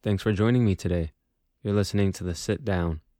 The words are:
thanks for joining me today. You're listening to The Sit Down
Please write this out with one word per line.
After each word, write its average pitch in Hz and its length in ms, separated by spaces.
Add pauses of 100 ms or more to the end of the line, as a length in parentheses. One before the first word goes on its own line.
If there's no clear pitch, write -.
thanks 104 200
for 110 100
joining 117 320
me 98 100
today. 85 380 (500)
You're 101 100
listening 101 380
to 90 140
The 87 100
Sit 110 300
Down 85 340 (200)